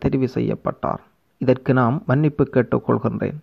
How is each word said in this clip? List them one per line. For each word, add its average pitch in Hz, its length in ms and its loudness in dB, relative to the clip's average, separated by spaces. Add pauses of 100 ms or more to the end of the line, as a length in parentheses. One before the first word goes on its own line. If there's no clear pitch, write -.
தெரிவு 131 200 0
செய்யப்பட்டார். - 760 -4 (360)
இதற்கு 127 360 2
நாம் 127 320 2
மன்னிப்பு 143 460 2
கேட்டுக்கொள்கின்றேன். 117 920 -2